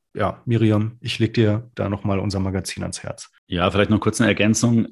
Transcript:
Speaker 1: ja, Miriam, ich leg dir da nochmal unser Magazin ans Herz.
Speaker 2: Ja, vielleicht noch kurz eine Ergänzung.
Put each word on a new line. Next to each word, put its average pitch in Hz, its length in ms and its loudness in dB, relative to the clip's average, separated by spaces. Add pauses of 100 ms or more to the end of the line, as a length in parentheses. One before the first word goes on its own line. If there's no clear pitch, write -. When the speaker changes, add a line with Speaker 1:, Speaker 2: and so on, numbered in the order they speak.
(140)
Speaker 1:
ja, 101 300 -4
Miriam, 110 560 2
ich - 180 -8
leg 113 140 0
dir 110 420 0
da 98 140 -4
nochmal 98 300 -2
unser 98 200 -2
Magazin 95 440 -4
ans 90 200 -10
Herz. - 280 -14 (160)
Speaker 2:
Ja, 90 240 0
vielleicht 101 180 2
noch 107 120 2
kurz - 200 -2
eine 113 80 2
Ergänzung. 110 640 2